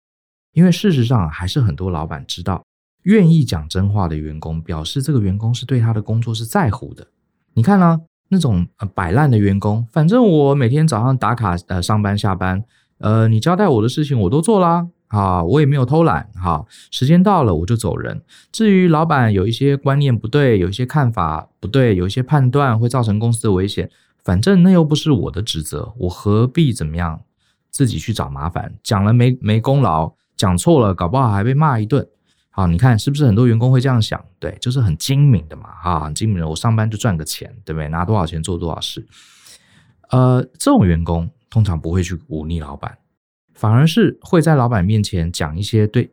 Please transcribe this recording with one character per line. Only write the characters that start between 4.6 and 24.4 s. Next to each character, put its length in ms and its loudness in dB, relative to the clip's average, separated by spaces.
表 220 -8
示 180 -6
这 100 -4
个 80 2
员 160 -2
工 160 -4
是 140 -6
对 140 -2
他 120 0
的 80 -4
工 220 -4
作 100 -6
是 120 -8
在 260 -2
乎 240 -10
的。 100 -20
你 100 2
看 160 4
啊， 200 4
那 100 0
种， 260 0
呃， 180 -8
摆 160 -4
烂 180 2
的 80 4
员 220 2
工， 320 -2
反 160 0
正 180 2
我 300 4
每 140 0
天 180 2
早 160 0
上 160 0
打 160 0
卡， 220 -2
呃， 160 -4
上 180 0
班 160 0
下 200 -2
班， 280 -4
呃， 280 2
你 140 2
交 160 0
代 100 0
我 160 2
的 60 0
事 160 -4
情 160 -2
我 100 0
都 100 0
做 180 2
啦， 300 0
啊， 360 0
我 160 2
也 60 4
没 100 2
有 100 0
偷 160 2
懒， 320 0
哈， 320 -4
时 160 -2
间 160 6
到 220 2
了 100 2
我 100 -2
就 120 0
走 200 -4
人。 240 -10
至 220 2
于 160 4
老 180 2
板 260 2
有 140 2
一 60 -2
些 240 0
观 200 0
念 220 2
不 80 -8
对， 320 2
有 100 0
一 40 -4
些 120 -4
看 280 0
法 360 -4
不 80 -8
对， 260 2
有 140 0
一 20 -4
些 100 -4
判 300 2
断 260 0
会 120 0
造 160 0
成 160 0
公 120 0
司 120 -4
的 80 2
危 160 0
险， 200 -6
反 160 0